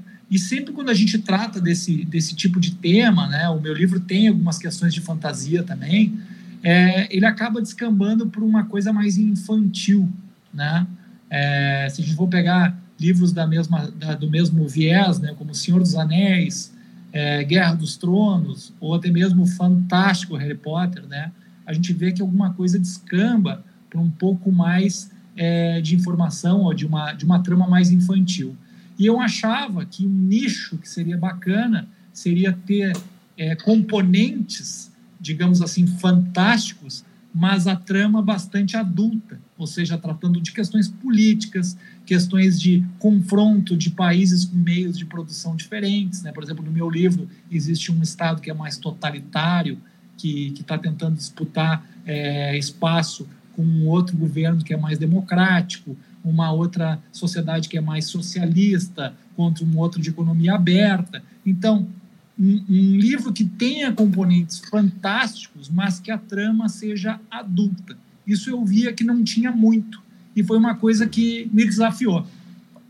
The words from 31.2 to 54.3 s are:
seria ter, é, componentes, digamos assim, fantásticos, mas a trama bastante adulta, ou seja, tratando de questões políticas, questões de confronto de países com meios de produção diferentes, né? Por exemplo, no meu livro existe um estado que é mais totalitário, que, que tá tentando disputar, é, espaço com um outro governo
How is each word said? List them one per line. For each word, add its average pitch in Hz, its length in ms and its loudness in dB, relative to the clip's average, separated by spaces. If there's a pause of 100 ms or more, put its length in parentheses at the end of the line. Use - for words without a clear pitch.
seria 185 400 0
ter, 196 420 -2 (400)
é, 160 200 -4
componentes, 208 1400 0 (280)
digamos 175 420 2
assim, 175 260 2
fantásticos, 180 1160 0 (300)
mas 180 320 2
a 190 120 0
trama 208 440 0
bastante 202 540 -2
adulta, 214 640 -2 (180)
ou 165 80 -8
seja, 165 320 -4
tratando 170 440 -2
de 165 100 -6
questões 208 380 0
políticas, 214 880 0 (280)
questões 185 540 2
de 180 240 4 (160)
confronto 202 760 2
de 151 120 -2
países 180 540 2
com 180 140 -2
meios 175 400 0
de 170 80 -10
produção 165 500 -10
diferentes, 202 680 -4
né? 147 100 -12
Por 151 100 -14
exemplo, 160 220 -10
no 156 60 -8
meu 165 180 -2
livro 175 400 0 (200)
existe 160 400 -2
um 165 120 0
estado 160 400 -2
que - 80 -12
é 156 40 -8
mais 156 240 -10
totalitário, 151 1000 -4 (400)
que, 143 340 -4
que - 100 -12
tá 156 160 -6
tentando 160 380 -4
disputar, 160 720 -4 (200)
é, 143 520 -4
espaço 165 680 -2 (280)
com 160 100 -2
um 160 240 2
outro 180 300 2
governo 160 440 0